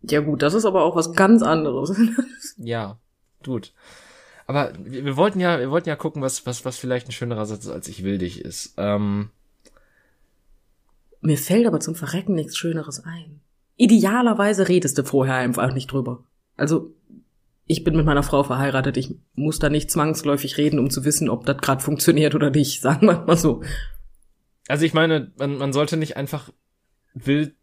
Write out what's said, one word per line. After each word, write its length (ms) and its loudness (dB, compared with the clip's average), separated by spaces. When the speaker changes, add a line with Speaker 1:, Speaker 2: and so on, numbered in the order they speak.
Speaker 1:
Ja 180 0
gut, 220 -2
das 120 2
ist 100 2
aber 200 4
auch 120 2
was 180 0
ganz 280 8
anderes. 600 0
<laughs> 580 -2
Speaker 2:
Ja, 380 -6
gut. 280 -6
Aber 320 -2
wir, 260 -12
wir 120 -2
wollten 240 2
ja, 200 2
wir 100 -2
wollten 180 -2
ja 80 -4
gucken, 260 -6
was, 240 -4
was, 180 -8
was 140 -8
vielleicht 300 -4
ein 40 -12
schönerer 340 -6
Satz 220 -10
als 200 -10
„Ich 160 -14
will 140 -2
dich“ 260 -6
ist. 340 -14
Ähm. 520 -2
Speaker 1:
Mir 180 2
fällt 280 2
aber 140 0
zum 140 -6
Verrecken 400 -4
nichts 220 -4
Schöneres 480 -6
ein. 360 -16
Idealerweise 920 4
redest 300 2
du 60 0
vorher 320 2
einfach 380 0
nicht 180 -6
drüber. 320 -4
Also, 380 -2
ich 180 -2
bin 120 2
mit 100 4
meiner 160 4
Frau 200 0
verheiratet, 540 0
ich 180 -6
muss 240 -2
da 100 2
nicht 220 -2
zwangsläufig 680 -2
reden, 220 2
um 120 0
zu 140 -4
wissen, 240 0
ob 160 -4
das 140 0
grad 240 0
funktioniert 520 2
oder 160 2
nicht, 300 0
<laughs> 20 -12
sagen 240 4
wir 200 4
mal 100 6
so. 260 0
Speaker 2:
Also 160 0
ich 100 0
meine, 440 2
man, 200 -4
man 140 -4
sollte 240 0
nicht 200 -4
einfach 340 -8
wild 480 0